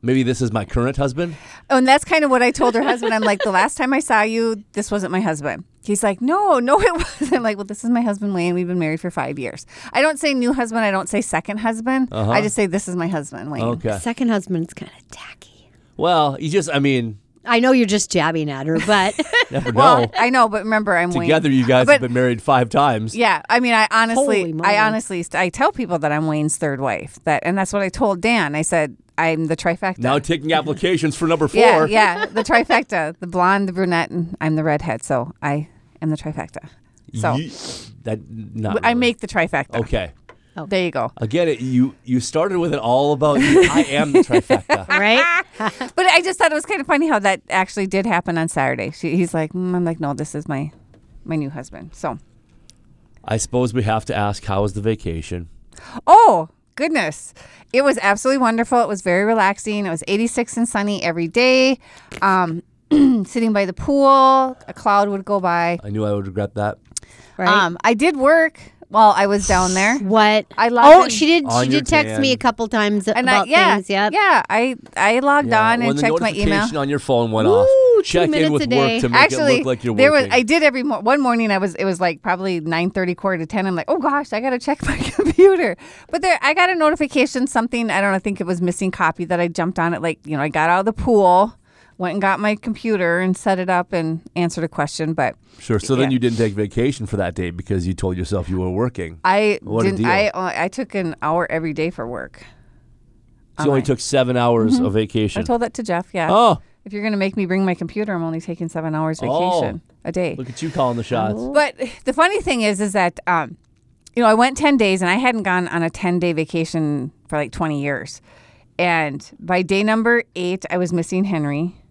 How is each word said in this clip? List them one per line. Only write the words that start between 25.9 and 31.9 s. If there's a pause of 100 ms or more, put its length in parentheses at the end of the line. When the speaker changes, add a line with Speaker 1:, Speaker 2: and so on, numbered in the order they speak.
Speaker 2:
that
I'm
Wayne's
third
wife.
That,
and
that's
what
I
told
Dan.
I
said, (220)
"I'm
the
trifecta."
Speaker 1:
Now
taking
applications
for
number
Speaker 2:
Yeah,
Speaker 1:
four.
Speaker 2:
yeah,